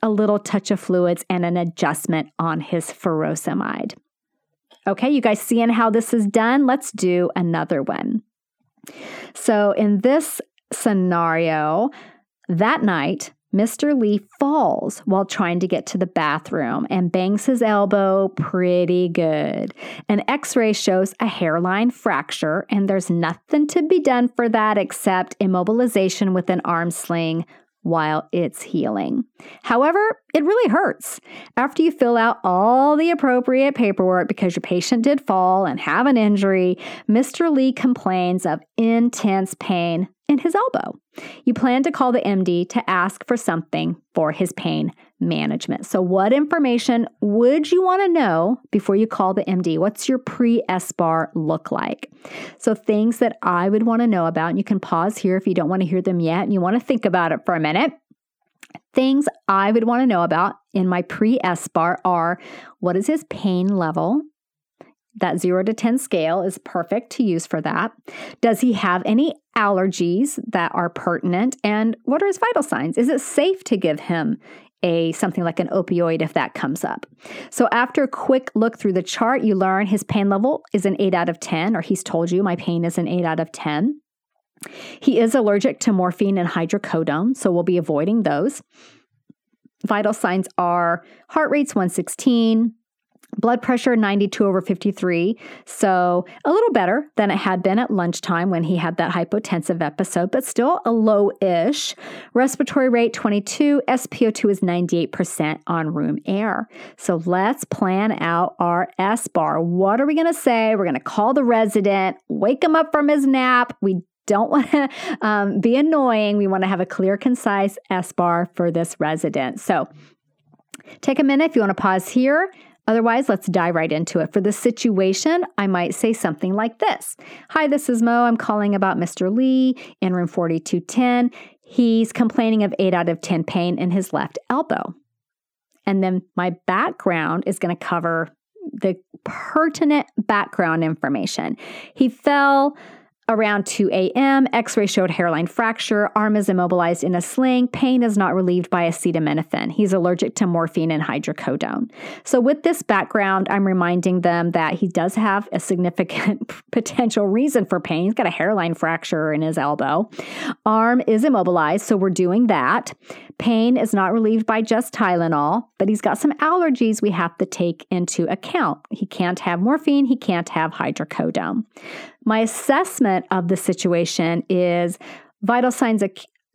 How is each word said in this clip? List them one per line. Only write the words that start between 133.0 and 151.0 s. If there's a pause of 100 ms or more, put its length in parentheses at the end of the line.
of
ten
pain
in
his
left (100)
elbow." (920)
And
then (120)
my (120)
background
is
gonna
cover (420)
the (280)
pertinent (100)
background
information. (360)
He
fell (560)
Around
two
A
M,
X-ray
showed
hairline
fracture,
arm
is
immobilized
in
a
sling,
pain
is
not
relieved
by
acetaminophen.
He's
allergic
to
morphine
and